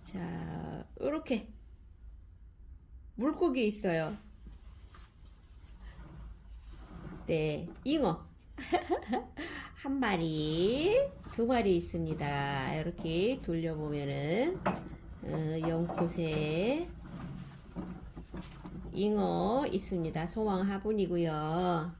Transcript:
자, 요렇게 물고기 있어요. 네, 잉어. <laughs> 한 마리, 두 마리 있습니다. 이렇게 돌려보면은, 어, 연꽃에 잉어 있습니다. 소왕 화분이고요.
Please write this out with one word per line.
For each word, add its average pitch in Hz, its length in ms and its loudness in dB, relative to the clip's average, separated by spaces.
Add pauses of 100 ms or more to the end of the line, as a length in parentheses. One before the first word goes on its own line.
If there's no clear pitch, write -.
자, 165 800 -6 (160)
요렇게 285 480 0 (1700)
물고기 262 500 4
있어요. 185 500 2 (3000)
네, 156 420 2 (160)
잉어. 254 400 2 (320)
<laughs> - 1160 -2
한 277 260 0
마리, 185 960 4 (360)
두 226 140 2
마리 214 300 6
있습니다. 143 1000 0
이렇게 175 680 2
돌려보면은, 156 1160 2 (640)
어, 156 380 0
연꽃에 165 1300 2 (2000)
잉어 202 800 4
있습니다. 170 560 0
소왕 196 440 2
화분이고요. 175 1300 2